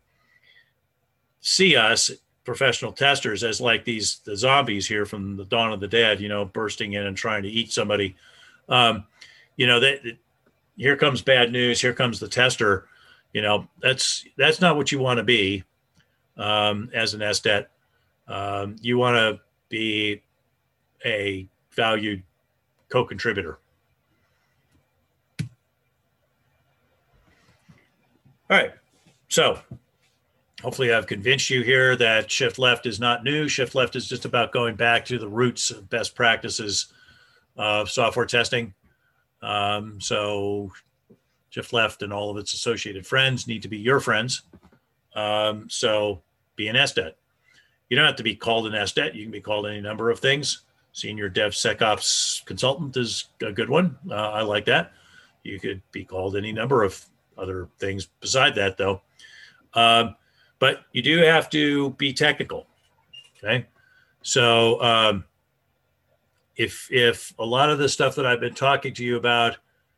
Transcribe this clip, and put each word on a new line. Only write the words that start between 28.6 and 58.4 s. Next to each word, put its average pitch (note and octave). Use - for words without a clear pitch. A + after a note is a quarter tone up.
so B2+
hopefully B2+
I've A2
convinced B2
you B2+
here B2+
that A2+
shift B2
left B2+
is A2
not A#2+
new. D3
Shift B2+
left B2+
is B2
just B2
about A#2
going A#2
back A#2
to B2
the G#2+
roots A#2+
of G#2+
best A2+
practices A2
of G#2+
software A#2
testing. A#2
Um, G#2
so G2+
shift -
left A2+
and G2+
all G#2
of G2+
its -
associated G2+
friends C3
need A2
to G2+
be G#2+
your B2
friends. A#2+
Um, G#2+
so G#2+
be G#2+
an A#2
S C#3
det. E2
You B2
don't D3+
have C#3
to A#2
be G#2+
called A2+
an G#2+
S G2+
det. D3+
You G#2+
can A2
be G#2
called G#2
any G#2
number A2
of A2+
things. C3+
Senior G#2
DevSecOps G#2+
consultant B2+
is A2+
a G#2+
good A2
one. D#3+
Uh, G#2
I G#2+
like G#2
that. D3+
You G2
could G2
be F#2+
called F#2+
any G#2+
number A2+
of -
other F#2
things G2
beside C3